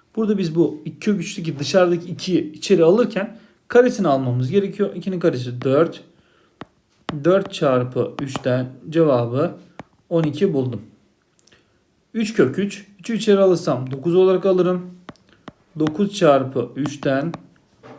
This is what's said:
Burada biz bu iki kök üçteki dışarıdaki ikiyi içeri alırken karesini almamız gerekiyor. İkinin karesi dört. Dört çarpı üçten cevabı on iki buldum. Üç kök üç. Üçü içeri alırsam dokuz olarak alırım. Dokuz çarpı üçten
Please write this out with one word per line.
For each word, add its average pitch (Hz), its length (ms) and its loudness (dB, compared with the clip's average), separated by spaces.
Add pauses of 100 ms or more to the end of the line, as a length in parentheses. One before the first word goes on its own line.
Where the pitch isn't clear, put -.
(160)
Burada 214 220 0
biz 165 180 -4
bu 165 300 0
iki - 140 -12
kök 202 200 0
üçteki 165 400 -8
dışarıdaki 175 500 2
ikiyi - 440 -4
içeri 170 300 2
alırken 202 540 2 (300)
karesini 233 400 4
almamız 127 440 0
gerekiyor. 196 440 -2
İkinin 180 240 -6
karesi 123 420 -2
dört. 139 420 0 (1200)
Dört 190 300 2
çarpı 127 580 0 (100)
üçten 127 480 -4 (200)
cevabı 147 680 0 (540)
on 165 140 0
iki 156 300 0
buldum. 123 280 -4 (1300)
Üç 220 200 -4
kök 131 260 2
üç. - 280 -6 (120)
Üçü 233 160 -6
içeri 196 240 4
alırsam 160 520 0
dokuz 147 240 -2
olarak 185 300 4
alırım. 180 360 2 (1000)
Dokuz 156 360 -2
çarpı 131 600 2
üçten 139 580 -4 (640)